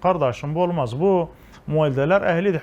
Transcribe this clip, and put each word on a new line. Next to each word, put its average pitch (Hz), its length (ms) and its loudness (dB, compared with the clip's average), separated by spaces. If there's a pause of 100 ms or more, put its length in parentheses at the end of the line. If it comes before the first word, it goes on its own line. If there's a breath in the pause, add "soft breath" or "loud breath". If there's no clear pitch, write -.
Qardaşım, 151 540 0
bu 175 80 0
olmaz. 147 380 -2
Bu 180 280 2 (400 loud breath)
müəllimələr 151 520 2 (120)
əhlidir, 175 300 0